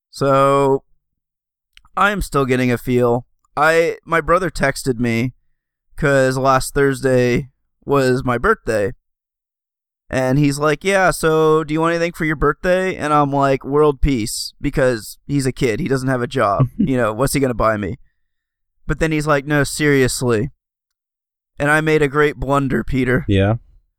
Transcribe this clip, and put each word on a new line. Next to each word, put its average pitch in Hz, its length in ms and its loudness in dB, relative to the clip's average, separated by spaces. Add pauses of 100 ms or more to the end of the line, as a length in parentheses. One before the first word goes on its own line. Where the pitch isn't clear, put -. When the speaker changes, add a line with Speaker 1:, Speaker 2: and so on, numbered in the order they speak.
(100)
Speaker 1:
So, 139 760 2 (1120)
I 196 140 2
am 202 120 -4
still 139 220 0
getting 127 260 0
a 117 80 0
feel. 123 480 0 (300)
I, 160 480 2
my 165 160 -2
brother 165 300 0
texted 135 480 -4
me 120 360 -2 (640)
'cause 135 400 2
last 131 380 0
Thursday 131 760 0 (340)
was 131 400 0
my 120 140 -2
birthday. 120 540 -2 (1160)
And 131 280 0
he's 143 200 0
like, 151 260 -2
"Yeah, 190 260 2
so 156 540 2
do 147 80 -8
you 160 80 -2
want 165 140 0
anything 170 180 -2
for 170 120 -6
your 156 120 -2
birthday?" 180 580 0
And 151 180 -4
I'm 147 200 2
like, 139 320 0
"World 147 360 2
peace," 117 600 -2
because 127 680 -2
he's 143 200 -2
a 127 60 -2
kid. 117 280 -2
He - 80 -4
doesn't 131 200 -2
have 127 140 0
a 120 40 -4
job. 110 460 0
Speaker 2:
<laughs> - 60 -20
Speaker 1:
You 135 180 0
know, 110 160 0
what's 123 200 -2
he 147 80 -2
gonna 127 140 0
buy 110 220 0
me? 104 200 -6 (920)
But 156 140 -4
then 160 120 -2
he's 151 140 -2
like, 143 200 0
"No, 147 180 2
seriously." 131 880 0 (1080)
And 143 120 0
I 156 100 2
made 156 220 2
a 143 60 0
great 147 280 0
blunder, 135 480 -2
Peter. 127 440 0
Speaker 2:
Yeah. 101 280 2 (420)